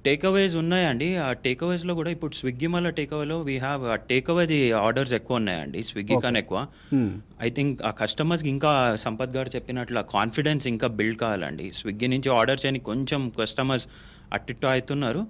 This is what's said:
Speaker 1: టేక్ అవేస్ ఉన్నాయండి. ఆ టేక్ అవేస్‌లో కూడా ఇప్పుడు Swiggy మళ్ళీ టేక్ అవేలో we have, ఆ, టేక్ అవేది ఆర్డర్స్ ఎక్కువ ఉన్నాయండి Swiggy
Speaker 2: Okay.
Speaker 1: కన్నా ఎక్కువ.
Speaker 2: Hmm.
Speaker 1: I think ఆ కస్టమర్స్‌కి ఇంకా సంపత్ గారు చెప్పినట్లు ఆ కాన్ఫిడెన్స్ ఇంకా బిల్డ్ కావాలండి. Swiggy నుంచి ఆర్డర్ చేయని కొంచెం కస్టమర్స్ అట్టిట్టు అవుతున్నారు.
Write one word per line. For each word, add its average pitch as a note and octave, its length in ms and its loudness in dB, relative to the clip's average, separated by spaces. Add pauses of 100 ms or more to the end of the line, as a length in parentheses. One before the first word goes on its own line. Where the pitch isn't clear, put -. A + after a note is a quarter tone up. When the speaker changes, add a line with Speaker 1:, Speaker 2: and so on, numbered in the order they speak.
Speaker 1:
టేక్ D3 200 2
అవేస్ F#3+ 300 4
ఉన్నాయండి. E3 600 2
ఆ C#3+ 180 0
టేక్ B2+ 300 -2
అవేస్‌లో F3 320 -2
కూడా E3 140 -2
ఇప్పుడు E3 260 -6
Swiggy B2+ 340 -4
మళ్ళీ F3 220 0
టేక్ D3+ 220 -4
అవేలో D3+ 280 -4
we C#3+ 120 -4
have, C3 100 -4
ఆ, C3 320 -2
టేక్ B2+ 340 0
అవేది D#3 420 4
ఆర్డర్స్ A#2 420 2
ఎక్కువ A#2+ 240 0
ఉన్నాయండి E2+ 440 -2
Swiggy G#2 280 -6
Speaker 2:
Okay. B2+ 100 4
Speaker 1:
కన్నా A#2+ 200 2
ఎక్కువ. G#2 280 -4 (260)
Speaker 2:
Hmm. B2 160 2 (380)
Speaker 1:
I B2 60 0
think C#3 300 -2
ఆ A2 80 -2
కస్టమర్స్‌కి D#3 580 0
ఇంకా C3+ 460 4
సంపత్ B2 400 -4
గారు C3 200 -2
చెప్పినట్లు A#2+ 440 -4
ఆ - 20 2
కాన్ఫిడెన్స్ C3 680 0
ఇంకా A#2+ 200 0
బిల్డ్ A2 300 0
కావాలండి. F#2 540 -4 (100)
Swiggy G#2+ 280 -2
నుంచి C3+ 200 0
ఆర్డర్ B2 360 4
చేయని C3+ 140 -2
కొంచెం C3 520 -2 (100)
కస్టమర్స్ C3 460 0 (460)
అట్టిట్టు B2 340 -4
అవుతున్నారు. C3 640 0